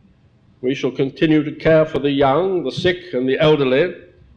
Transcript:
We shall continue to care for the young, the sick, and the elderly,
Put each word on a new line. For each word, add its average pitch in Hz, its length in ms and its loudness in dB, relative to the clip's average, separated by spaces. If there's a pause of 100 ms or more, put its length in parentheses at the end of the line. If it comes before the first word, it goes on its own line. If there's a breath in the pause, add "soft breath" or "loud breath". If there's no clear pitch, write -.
(600)
We 127 120 -2
shall 135 180 -4
continue 151 520 0
to 143 80 -8
care 156 340 2
for 151 140 -6
the 139 100 -2
young, 143 540 0
the 131 80 -4
sick, 180 420 -4
and 131 160 -2
the 131 80 0
elderly, 151 560 2 (440)